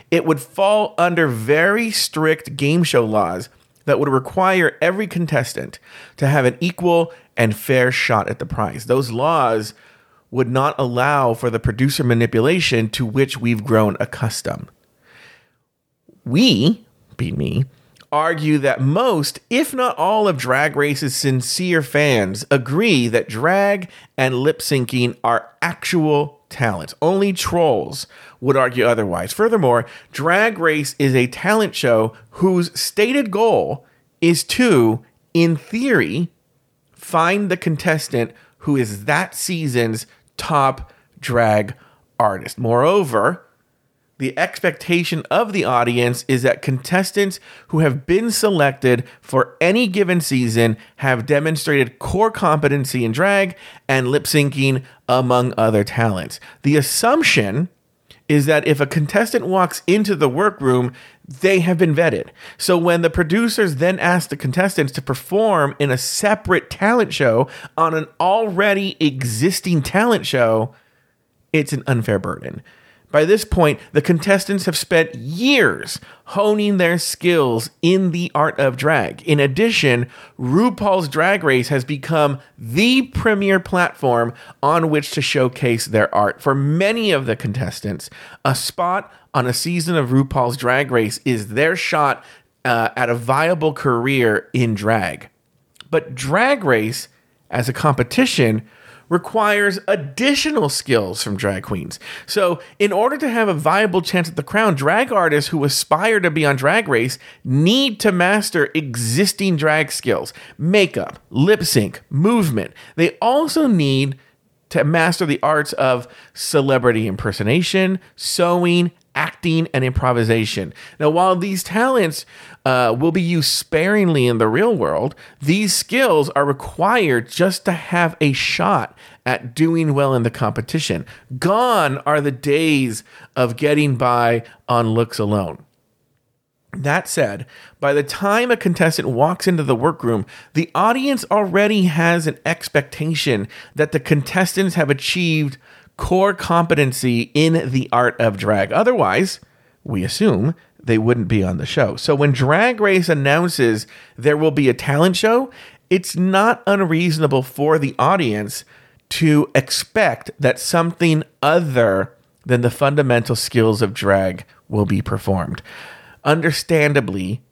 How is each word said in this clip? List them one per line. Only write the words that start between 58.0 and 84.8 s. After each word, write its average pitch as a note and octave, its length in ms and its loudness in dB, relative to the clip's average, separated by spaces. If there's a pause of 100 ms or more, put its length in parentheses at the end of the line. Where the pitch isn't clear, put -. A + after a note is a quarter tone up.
is D3 160 4
that D3+ 220 2
if C#3+ 120 2
a C#3+ 60 2
contestant D#3+ 600 0
walks F#3 400 0
into G3+ 280 2
the C#3+ 140 2
workroom, C3 640 0 (340)
they F#3 340 0
have E3+ 180 0
been D#3+ 160 2
vetted. C#3+ 340 0 (300)
So F3+ 180 2
when E3+ 240 2
the E3 80 4
producers F#3 680 0
then F3 200 0
ask F3 320 0
the C#3+ 80 -8
contestants D3+ 560 -2
to C#3 80 -8
perform E3+ 800 0
in C#3+ 100 0
a C3 80 0
separate G3+ 720 -2
talent A3 420 0
show B2 360 2 (280)
on D#3+ 200 0
an D#3 100 -4 (140)
already G3 800 0
existing C#3 800 0
talent G#3 460 0
show, A2+ 480 2 (760)
it's D3 220 -2
an C3 140 -4
unfair A2+ 320 0
burden. - 420 -10 (500)
By D3+ 140 4
this G#3+ 180 2
point, D#3 340 2 (140)
the D3 100 0
contestants F#3+ 640 0
have D#3+ 120 -2
spent E3 380 0
years D#3+ 840 0 (280)
honing G#3 500 0
their F3 200 2
skills C#3+ 720 0 (120)
in F#3 300 2
the F3 220 -4
art D3 240 0
of C3 200 0
drag. C#3 460 -2
In D3+ 140 2
addition, C#3 720 2 (320)
RuPaul's F#3 720 0
Drag E3 340 0
Race C3 240 2
has C3+ 160 0
become C#3+ 560 -2 (180)
the G#3+ 440 0
premier G3+ 580 0
platform B2+ 720 -2 (300)
on D#3+ 260 2